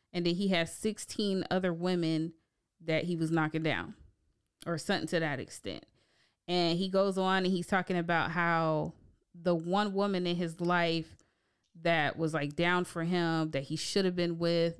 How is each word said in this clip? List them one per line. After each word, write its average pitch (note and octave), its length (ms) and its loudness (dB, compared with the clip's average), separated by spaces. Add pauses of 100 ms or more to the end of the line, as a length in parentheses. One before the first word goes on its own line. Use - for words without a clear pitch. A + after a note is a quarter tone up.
(140)
and E3+ 120 -2
then E3+ 100 2
he G3 140 0
had E3 200 2
sixteen G#3 800 -4
other F3+ 240 0
women E3 600 0 (520)
that D#3+ 200 0
he F3 100 -2
was D#3+ 160 0
knocking D#3+ 320 0
down A#2 300 -2 (720)
or E3+ 100 -2
something F3+ 300 -2
to F3 140 0
that D3 180 -2
extent. - 460 -10 (600)
And F3 300 2
he F#3+ 120 0
goes F#3+ 280 2
on F#3 280 2
and - 80 2
he's F3 140 0
talking F3+ 300 0
about E3+ 340 0
how E3 600 2 (400)
the F3 220 0
one F#3+ 380 0
woman G3 340 0
in F3 80 0
his E3+ 240 -4
life E3+ 560 0 (680)
that D#3+ 360 2
was, D#3+ 160 -2
like, D3 240 -2
down F3+ 260 2
for E3+ 220 -4
him, E3 460 0
that C#3 120 -2
he D3+ 140 -6
should - 260 0
have F3+ 120 2
been E3+ 220 0
with, E3+ 420 2